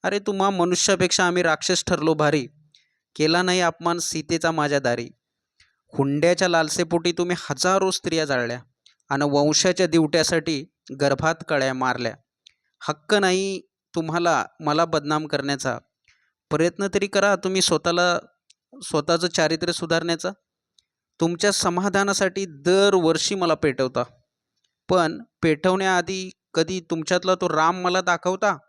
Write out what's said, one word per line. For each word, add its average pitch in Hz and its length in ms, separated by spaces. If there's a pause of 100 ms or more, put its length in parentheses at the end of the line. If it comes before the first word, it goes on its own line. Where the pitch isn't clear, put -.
अरे, 196 160
तुम्हा 196 300
मनुष्यापेक्षा 180 760
आम्ही 180 160
राक्षस 170 440
ठरलो 160 260
भारी, 147 340 (680)
केला 165 260
नाही 185 200
अपमान 170 360
सीतेचा 160 540
माझ्या 147 280
दारी. 120 300 (840)
हुंड्याच्या 151 560
लालसेपोटी 170 640
तुम्ही 175 280
हजारो 185 520
स्त्रिया 160 340
जाळल्या, 123 340 (500)
अन 139 120
वंशाच्या 151 680
दिवट्यासाठी 156 760 (360)
गर्भात 143 340 (120)
कळ्या 135 260
मारल्या. 123 420 (720)
हक्क - 260
नाही 190 480 (340)
तुम्हाला 160 500 (140)
मला 156 260
बदनाम 151 420
करण्याचा, 139 500 (720)
प्रयत्न 170 440
तरी 196 140
करा 202 280
तुम्ही 190 260
स्वतःला, 175 580 (640)
स्वतःचं 165 440
चारित्र्य 165 460
सुधारण्याचा. 170 560 (880)
तुमच्या 170 320
समाधानासाठी 196 960
दरवर्षी 175 880
मला 175 180
पेटवता, 131 500 (840)
पण 175 320 (220)
पेटवण्याआधी 185 840 (240)
कधी 165 260
तुमच्यातला 175 560
तो 180 140
राम 165 320
मला 180 200
दाखवता. 180 560 (120)